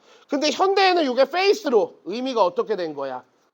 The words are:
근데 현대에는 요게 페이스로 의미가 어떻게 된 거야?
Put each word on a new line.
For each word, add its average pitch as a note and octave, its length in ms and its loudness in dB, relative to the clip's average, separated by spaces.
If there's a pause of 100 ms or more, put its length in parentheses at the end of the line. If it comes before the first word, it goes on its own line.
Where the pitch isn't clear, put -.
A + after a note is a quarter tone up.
(280)
근데 D4 220 -2
현대에는 F#4 540 2
요게 C4 260 2
페이스로 E4+ 720 0
의미가 A#3 380 -2
어떻게 F#3+ 340 -2
된 E3 180 -6
거야? C3+ 280 -8 (320)